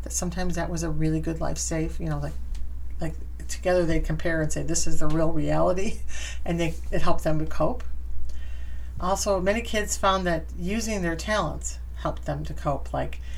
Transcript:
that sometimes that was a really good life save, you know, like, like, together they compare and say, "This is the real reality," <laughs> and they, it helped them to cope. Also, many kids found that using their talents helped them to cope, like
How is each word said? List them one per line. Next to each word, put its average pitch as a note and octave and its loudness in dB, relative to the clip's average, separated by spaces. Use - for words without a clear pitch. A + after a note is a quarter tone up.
that - -10
sometimes F3+ -2
that E3+ -2
was E3+ -2
a E3+ -2
really D#3 2
good D#3+ -2
life C#3+ 0
save, E3 -2
you E3+ -2
know, D3+ -2
like, C#3+ -4
like, D#3+ -2
together F3+ 0
they D#3+ 2
compare D#3+ 0
and D#3 0
say, D3 0
"This D#3 2
is D#3 8
the D#3 10
real D#3+ 6
reality," E3 4
<laughs> - -4
and E3+ 0
they, D#3+ 0
it F3+ 4
helped - 4
them D#3 2
to D#3 0
cope. D#3+ 0
Also, F#3+ 0
many G3+ 0
kids G#3+ -2
found F#3+ 2
that E3 -2
using G#3 -4
their E3 -2
talents F#3 -4
helped - -6
them D3 -6
to D3 -6
cope, - -4
like C3 -4